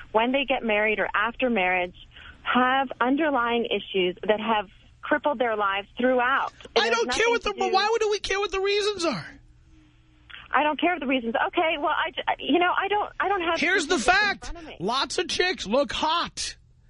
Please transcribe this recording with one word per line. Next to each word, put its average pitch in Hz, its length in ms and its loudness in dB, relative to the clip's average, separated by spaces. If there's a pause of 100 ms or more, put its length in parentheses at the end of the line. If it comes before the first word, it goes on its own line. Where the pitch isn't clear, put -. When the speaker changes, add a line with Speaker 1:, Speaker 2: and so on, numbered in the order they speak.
(100)
Speaker 1:
when 233 220 4
they 277 140 0
get 254 180 -2
married 214 340 2
or 185 160 0
after 233 340 0
marriage 185 460 0 (480)
have 254 460 2 (120)
underlying 240 680 2
issues 185 500 -2 (100)
that 208 140 2
have 214 260 0 (340)
crippled 294 380 -2
their 233 160 0
lives 196 320 -2 (100)
throughout. 247 560 2 (220)
It 453 80 4
Speaker 2:
I 427 40 2
Speaker 1:
has 453 100 0
Speaker 2:
don't 466 160 0
care - 60 0 (100)
Speaker 1:
nothing - 20 2
Speaker 2:
what 466 140 0
the, 415 80 -2
Speaker 1:
to 381 60 -10 (100)
do 370 40 0
Speaker 2:
why 415 280 2
do 427 100 2
we 415 80 0
care 392 220 -2
what 403 100 -2
the 381 80 -4
reasons 403 460 0
are? 214 200 -2 (1300)
Speaker 1:
I 269 140 2
don't 302 160 -2
care 349 140 2
what 320 60 -6
the 285 60 -6
reasons. 233 280 -2 (140)
Okay, 339 300 0
well, 294 80 -2 (180)
I, 330 60 -4
j-, - 120 -8 (180)
you 311 180 2
know, 349 180 4
I 381 120 0
don't, 403 320 -2
I 330 80 0
don't 392 140 0
have 330 180 0
Speaker 2:
Here's 349 260 2
the 320 140 0
Speaker 1:
statistics 359 180 4
in 415 100 4
Speaker 2:
fact. - 180 -6
Speaker 1:
front - 120 -10
of 320 80 -16
me. 226 140 -14
Speaker 2:
Lots 254 380 -2
of 349 100 -2
chicks 359 400 -2
look 247 240 2
hot - 640 -2 (340)